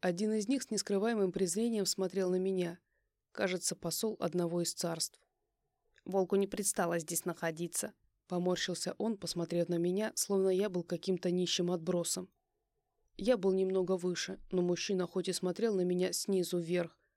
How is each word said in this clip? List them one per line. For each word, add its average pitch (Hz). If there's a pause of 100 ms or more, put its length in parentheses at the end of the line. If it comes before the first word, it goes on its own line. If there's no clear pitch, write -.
Один 190
из 214
них 262
с -
нескрываемым 202
презрением 196
смотрел 185
на 185
меня. 185 (540)
Кажется, 180
посол 214
одного 175
из 165
царств. 165 (840)
«Волку 190
не 196
пристало 180
здесь 165
находиться», 170 (320)
поморщился 180
он, 220
посмотрев 170
на 175
меня, 185
словно 190
я 190
был 180
каким-то 180
нищим 175
отбросом. 175 (880)
Я 233
был 190
немного 190
выше, 180 (120)
но 185
мужчина 180
хоть 185
и 185
смотрел 185
на 185
меня 180
снизу 180
вверх, 170 (180)